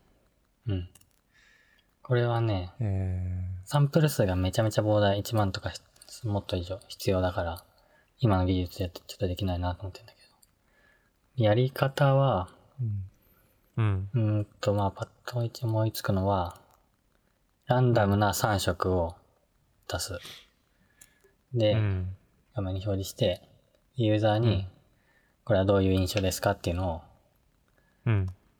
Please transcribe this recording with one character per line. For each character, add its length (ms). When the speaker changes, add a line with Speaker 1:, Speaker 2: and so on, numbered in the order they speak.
Speaker 1:
う 80
ん。 140
こ 120
れ 100
は 160
ね、 400
Speaker 2:
え 720
ー。 40
Speaker 1:
サ 120
ン 80
プ 120
ル 80
数 160
が 100
め 160
ち 100
ゃ 20
め 100
ち 60
ゃ 40
膨 180
大、 180
一 160
万 180
と 80
か 80
ひ-、 120
も 140
っ 60
と 100
以 80
上 240
必 220
要 100
だ 120
か 100
ら、 220
今 200
の 80
技 100
術 220
で 100
ち 260
ょ 20
っ 20
と 100
で 80
き 80
な 120
い 20
な 160
と 80
思 80
っ 20
て 100
ん 40
だ 80
け 40
ど。 60
や 80
り 180
方 440
は、 340
Speaker 2:
う 40
ん。 260
う 60
ん。 320
Speaker 1:
う 60
ん 60
と、 100
ま 140
あ、 40
パ 140
ッ 40
と 140
一 200
思 220
い 60
つ 80
く 140
の 120
は、 320
ラ 140
ン 120
ダ 140
ム 100
な 180
三 260
色 340
を 220
出 100
す。 200
で、 200
Speaker 2:
う 40
ん。 400
Speaker 1:
画 80
面 120
に 120
表 180
示 60
し 40
て、 280
ユ 200
ー 20
ザ 160
ー 40
に、 100
Speaker 2:
う 100
ん。 80
Speaker 1:
「こ 80
れ 80
は 40
ど 120
う 80
い 60
う 20
印 160
象 120
で 120
す 80
か？」 120
っ 60
て 120
い 20
う 40
の 200
を、 60
Speaker 2:
う 40
ん。 160